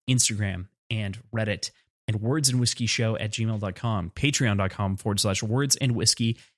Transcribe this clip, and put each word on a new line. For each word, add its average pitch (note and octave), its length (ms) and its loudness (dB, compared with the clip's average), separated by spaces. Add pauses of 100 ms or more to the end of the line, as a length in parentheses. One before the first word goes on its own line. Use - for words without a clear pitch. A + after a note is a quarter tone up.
(100)
Instagram, G2+ 580 2 (220)
and G#2 280 -4 (140)
Reddit, G#2+ 380 -2 (380)
and G#2+ 120 0
Words C3 280 2
and B2 100 2
Whiskey A#2+ 280 0
Show A2+ 300 0
at G#2+ 160 -4
gmail A2 280 -2
dot G2 160 -4
com, G2+ 380 -2
patreon C3+ 420 2
dot F#2+ 140 2
com G2 260 -2
forward G2+ 240 -2
slash G2 220 0
words B2+ 340 0
and B2 180 2
whiskey, A2+ 440 2 (200)